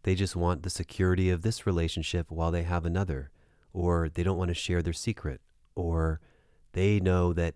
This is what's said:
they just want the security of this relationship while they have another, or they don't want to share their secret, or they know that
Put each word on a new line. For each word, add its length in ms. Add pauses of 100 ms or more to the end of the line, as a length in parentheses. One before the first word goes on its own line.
they 100
just 220
want 260
the 80
security 640
of 100
this 240
relationship 640
while 220
they 120
have 220
another, 460 (420)
or 360
they 140
don't 140
want 100
to 80
share 260
their 120
secret, 460 (360)
or 440 (520)
they 280
know 320
that 240